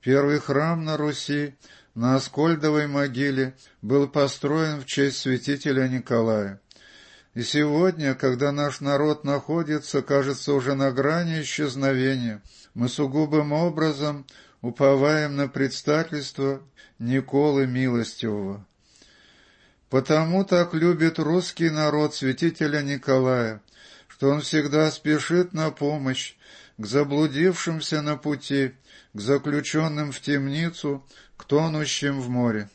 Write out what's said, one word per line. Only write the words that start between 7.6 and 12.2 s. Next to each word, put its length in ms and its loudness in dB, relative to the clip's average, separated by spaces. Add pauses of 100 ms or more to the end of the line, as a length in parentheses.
когда 360 0
наш 300 -4
народ 420 0
находится, 760 -2
кажется, 520 0
уже 200 2
на 180 0
грани 520 0
исчезновения, 1000 -2 (320)